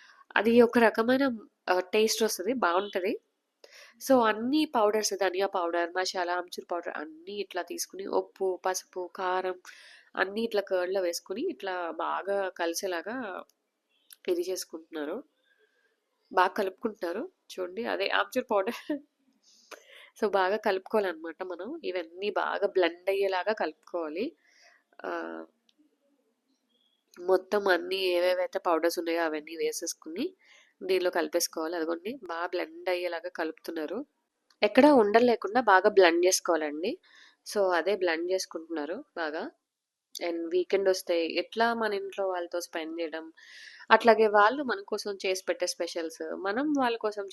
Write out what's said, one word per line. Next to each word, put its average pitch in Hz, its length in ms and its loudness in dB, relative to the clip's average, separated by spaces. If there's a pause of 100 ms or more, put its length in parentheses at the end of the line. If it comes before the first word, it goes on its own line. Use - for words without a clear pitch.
(360)
అది 233 260 6
ఒక 233 160 6
రకమైన, 226 460 4 (460)
ఆ, 185 100 2
టేస్ట్ 220 440 2
వస్తది, 208 300 -2
బాగుంటది. 196 640 0 (920)
So 262 120 8
అన్ని 233 440 2
పౌడర్స్, 214 480 2
ధనియా 190 340 0
పౌడర్, 170 500 0
మసాలా, 185 360 -2
ఆమ్చూర్ 180 380 -6
పౌడర్ 175 260 -6
అన్నీ 160 360 -12
ఇట్లా 190 280 -6
తీసుకుని 175 460 -8
ఉప్పు, 190 580 -2
పసుపు, 185 500 -6
కారం 185 460 -4 (540)
అన్నీ 202 280 -2
ఇట్లా 202 180 0
కర్డ్‌లో 190 400 0
వేసుకుని 190 480 -4
ఇట్లా 180 420 -6
బాగా 165 580 -2
కలిసేలాగా 180 920 -6 (840)
ఇది 180 140 -2
చేసుకుంటున్నారు, 170 800 -8 (1080)
బాగా 190 240 4
కలుపుకుంటున్నారు. 208 720 -4 (220)
చూడండి 185 340 -8
అదే 196 240 0
ఆమ్చూర్ 202 420 -2
పౌడర్. 208 380 0
<laughs> 285 180 -6 (1120)
So 220 80 2
బాగా 190 280 2
కలుపుకోవాలన్నమాట 190 840 -2
మనం. 185 400 -10
ఇవన్నీ 180 460 -6
బాగా 175 380 0
బ్లెండ్ 175 420 0
అయ్యేలాగా 196 440 0
కలుపుకోవాలి. 170 800 -6 (680)
ఆ, - 40 -8 (2000)
మొత్తం 190 480 0
అన్నీ 180 280 2
ఏవేవైతే 180 640 0
పౌడర్స్ 170 400 0
ఉన్నాయో 165 240 0
అవన్నీ 156 320 -4
వేసేసుకుని 165 800 -6 (480)
దీనిలో 185 260 2
కలిపేసుకోవాలి. 165 640 -2
అదిగోండి 170 480 -6
బాగా 170 220 -6
బ్లెండ్ 175 440 -6
అయ్యేలాగా 180 400 -4
కలుపుతున్నారు. 165 760 -6 (580)
ఎక్కడా 262 300 8
ఉండలు 233 320 6
లేకుండా 220 360 2
బాగా 202 280 8
బ్లెండ్ 175 360 8
చేసుకోవాలండి. 165 720 0 (560)
So 214 60 0 (120)
అదే 175 240 2
బ్లెండ్ 175 360 0
చేసుకుంటున్నారు 165 720 -6 (120)
బాగా. 165 340 -6 (760)
And 170 140 -4 (120)
వీకెండ్ 190 380 2
వస్తే 170 380 0
ఎట్లా 226 460 -2
మన 220 200 -2
ఇంట్లో 196 340 -4
వాళ్ళతో 175 340 -4
స్పెండ్ 165 400 -8
చేయడం, 160 320 -8 (580)
అట్లాగే 220 360 6
వాళ్ళు 214 360 4
మన 202 240 -4
కోసం 202 380 -6
చేసి 190 240 -2
పెట్టే 180 180 -2
స్పెషల్స్, 165 680 -6
మనం 214 420 -2
వాళ్ళ 240 200 0
కోసం 208 360 -4